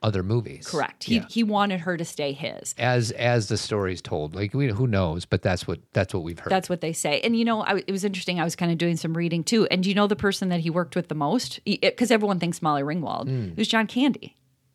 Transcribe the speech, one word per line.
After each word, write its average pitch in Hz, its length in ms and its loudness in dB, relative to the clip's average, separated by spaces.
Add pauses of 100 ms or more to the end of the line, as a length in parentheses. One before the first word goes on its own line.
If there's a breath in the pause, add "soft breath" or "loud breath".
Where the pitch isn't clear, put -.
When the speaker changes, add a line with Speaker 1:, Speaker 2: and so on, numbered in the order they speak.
Speaker 1:
other 101 180 2
movies. 104 460 -2
Speaker 2:
Correct. - 380 -4
He, 233 100 2
Speaker 1:
Yeah. - 140 0
Speaker 2:
he 233 140 0
wanted 202 380 2
her 175 140 -2
to 165 80 -4
stay 143 300 -4
his. - 440 -8
Speaker 1:
As, 120 340 2
as 120 360 2
the 107 100 2
story's 92 440 -2
told, 78 340 -4
like, 98 180 -2
we, 135 160 0
who 110 160 2
knows? 90 400 2
But - 180 0
that's 92 220 0
what, 85 140 -4 (140)
that's 98 200 0
what 90 100 -2
we've 85 160 -8
heard. - 120 -8
Speaker 2:
That's 185 180 2
what 180 120 -2
they 165 100 -2
say. 151 300 0
And, 226 160 2
you 233 80 2
know, 220 160 0
I, 196 160 0 (100)
it - 40 -2
was 196 120 -2
interesting. 185 360 -2
I 156 40 2
was 165 140 -2
kinda 170 180 2
doing 170 220 2
some 165 180 -2
reading 170 300 0
too. 220 260 4
And 185 120 2
do 190 60 0
you 190 60 0
know 208 120 4
the 202 100 0
person 196 320 0
that 175 100 2
he 165 100 0
worked 170 260 -2
with 175 120 -2
the 151 80 -6
most? 156 480 0
He, 196 180 0
it, 196 140 2
'cause 240 160 2
everyone 208 280 4
thinks 170 220 -4
Molly 147 220 2
Ringwald. 147 460 -4
Speaker 1:
Mm. 117 220 -2
Speaker 2:
It - 60 -8
was 214 120 0
John 220 180 2
Candy. - 480 0 (400)